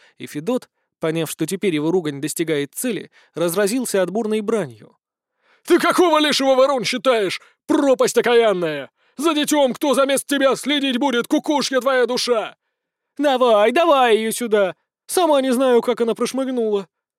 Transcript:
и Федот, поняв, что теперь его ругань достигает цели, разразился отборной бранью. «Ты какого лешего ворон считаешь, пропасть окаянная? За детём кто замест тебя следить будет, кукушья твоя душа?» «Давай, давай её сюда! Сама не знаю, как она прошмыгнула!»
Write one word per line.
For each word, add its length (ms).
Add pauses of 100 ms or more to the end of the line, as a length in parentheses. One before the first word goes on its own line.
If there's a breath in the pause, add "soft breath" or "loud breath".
(160 soft breath)
и 100
Федот, 420 (300)
поняв, 320
что 160
теперь 280
его 160
ругань 300
достигает 540
цели, 360 (240 soft breath)
разразился 680
отборной 380
бранью. 560 (680)
«Ты 140
какого 400
лешего 360
ворон 300
считаешь, 560 (260 soft breath)
пропасть 520
окаянная? 720 (260)
За 180
детём 400
кто 200
замест 320
тебя 300
следить 420
будет, 300
кукушья 520
твоя 260
душа?» 500 (640)
«Давай, 540
давай 440
её 160
сюда! 420 (320)
Сама 360
не 100
знаю, 300
как 180
она 140
прошмыгнула!» 760 (300)